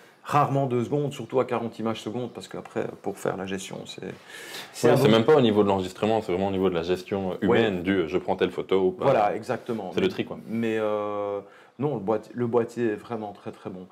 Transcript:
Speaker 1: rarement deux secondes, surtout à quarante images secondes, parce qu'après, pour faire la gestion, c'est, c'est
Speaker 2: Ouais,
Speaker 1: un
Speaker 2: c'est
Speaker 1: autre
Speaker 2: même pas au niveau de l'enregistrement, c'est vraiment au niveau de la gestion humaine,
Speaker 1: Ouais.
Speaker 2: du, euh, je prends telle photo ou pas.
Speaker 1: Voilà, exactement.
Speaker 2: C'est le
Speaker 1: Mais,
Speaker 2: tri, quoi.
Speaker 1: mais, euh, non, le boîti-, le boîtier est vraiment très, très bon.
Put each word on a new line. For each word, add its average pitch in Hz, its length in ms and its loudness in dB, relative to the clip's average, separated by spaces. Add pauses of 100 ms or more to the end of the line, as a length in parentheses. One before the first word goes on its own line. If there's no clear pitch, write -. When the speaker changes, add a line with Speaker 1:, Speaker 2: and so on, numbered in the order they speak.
(260)
Speaker 1:
rarement 139 420 2
deux 120 180 0
secondes, 143 260 -2
surtout 127 300 -2
à 120 40 0
quarante 117 340 -4
images 110 220 -2
secondes, 113 300 -6
parce 95 160 -14
qu'après, - 400 -6 (140)
pour 98 160 -6
faire 92 180 -2
la 95 100 -6
gestion, 95 400 -8
c'est, - 160 -16 (720)
c'est - 160 2
Speaker 2:
Ouais, - 60 8
Speaker 1:
un - 20 6
Speaker 2:
c'est - 80 4
Speaker 1:
autre 107 80 8
Speaker 2:
même 113 140 6
pas 151 100 8
au 139 60 8
niveau 104 220 6
de 98 40 2
l'enregistrement, 101 540 0
c'est 98 100 -4
vraiment 98 160 0
au 98 40 -2
niveau 95 180 2
de 87 60 0
la 82 80 0
gestion 92 580 -2
humaine, 113 340 4
Speaker 1:
Ouais. 87 60 -4
Speaker 2:
du, 92 100 0
euh, 90 160 2
je 90 100 0
prends 95 200 -2
telle 90 140 2
photo 95 360 0
ou 92 40 2
pas. - 120 -6
Speaker 1:
Voilà, 107 320 2
exactement. 110 580 -6
Speaker 2:
C'est 92 60 -2
le 95 80 4
Speaker 1:
Mais, 95 40 -2
Speaker 2:
tri, 113 120 -4
quoi. - 140 -10 (100)
Speaker 1:
mais, 113 320 -2
euh, 104 640 -2 (360)
non, 139 180 -2
le 110 40 -4
boîti-, 107 340 -2
le 120 140 -2
boîtier 117 440 0
est 104 40 -2
vraiment 107 380 -8
très, 107 180 -14
très - 180 -14
bon. 92 220 -12